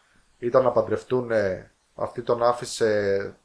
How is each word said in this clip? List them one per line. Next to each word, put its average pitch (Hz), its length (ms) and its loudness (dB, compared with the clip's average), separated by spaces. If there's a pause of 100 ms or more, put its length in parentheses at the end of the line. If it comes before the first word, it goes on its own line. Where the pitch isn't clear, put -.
(380)
ήταν 120 260 2
να 120 60 2
παντρευτούνε, 110 1000 -2 (240)
αυτή 107 280 -6
τον 117 200 0
άφησε 104 920 0 (100)